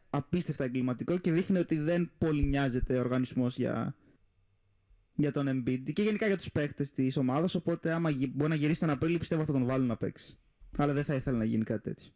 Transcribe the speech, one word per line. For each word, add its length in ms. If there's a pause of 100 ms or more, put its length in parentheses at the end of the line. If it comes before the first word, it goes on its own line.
απίστευτα 540
εγκληματικό 540
και 140
δείχνει 260
ότι 200
δεν 400
πολύ 260
νοιάζεται 540
ο 20
οργανισμός 580
για, 380 (1200)
για 160
τον 180
Embiid 440
και 80
γενικά 260
για 100
τους 140
παίχτες 400
της 260
ομάδας, 380
οπότε 360
άμα 180
γυ-, 240
μπορεί 160
να 60
γυρίσει 240
τον 100
Απρίλιο, 280
πιστεύω 280
θα 60
τον 140
βάλουν 220
να 100
παίξει. 400 (400)
Αλλά 160
δεν 100
θα 120
ήθελα 220
να 60
γίνει 200
κάτι 200
τέτοιο. 320